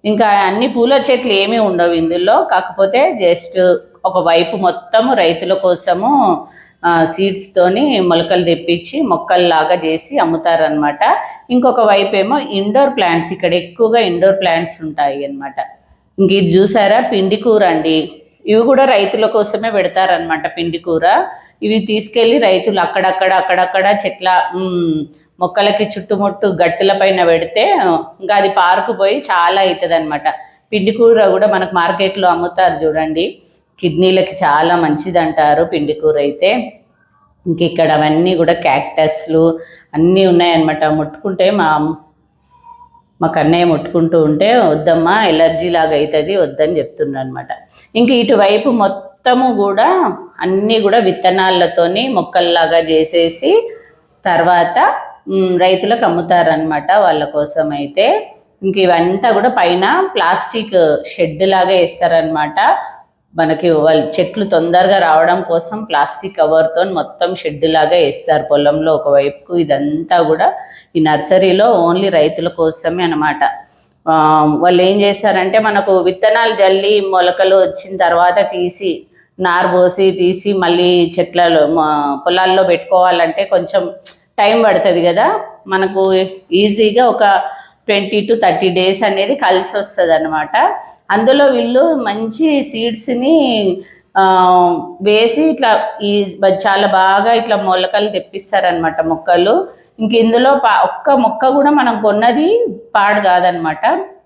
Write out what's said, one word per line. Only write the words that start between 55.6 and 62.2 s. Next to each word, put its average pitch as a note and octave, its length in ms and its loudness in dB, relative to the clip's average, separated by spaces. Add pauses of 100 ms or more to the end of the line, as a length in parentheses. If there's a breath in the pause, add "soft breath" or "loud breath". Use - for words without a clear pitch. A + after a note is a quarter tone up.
అమ్ముతారనమాట D#3+ 840 0
వాళ్ళ F3 320 2
కోసం D3+ 480 -4
అయితే. G3 640 -2 (280)
ఇంక F#3+ 140 -2
ఇవంతా F#3 540 2
కూడా G#3 180 2
పైన G3 640 0
ప్లాస్టిక్ F#3+ 880 0 (120)
షెడ్ D#3+ 280 -2
లాగా F#3+ 260 2
వేస్తారనమాట. E3 1080 0 (580)